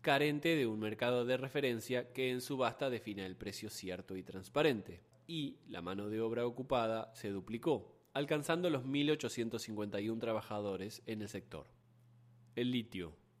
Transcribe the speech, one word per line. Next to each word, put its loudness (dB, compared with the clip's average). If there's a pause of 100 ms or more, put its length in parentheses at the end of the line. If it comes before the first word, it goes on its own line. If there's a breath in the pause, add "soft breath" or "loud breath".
carente 4
de 4
un 0
mercado 2
de 2
referencia 0
que 0
en 0
subasta 2
defina -4
el -8
precio -8
cierto -6
y -6
transparente. 0 (240)
Y -4 (100)
la -6
mano -2
de 0
obra 2
ocupada 0
se -6
duplicó, -2 (240)
alcanzando 2
los 2
mil 2
ochocientos 0
cincuenta -2
y 0
un 0
trabajadores -2
en -4
el -6
sector. -10 (880)
El 2
litio, -4 (240)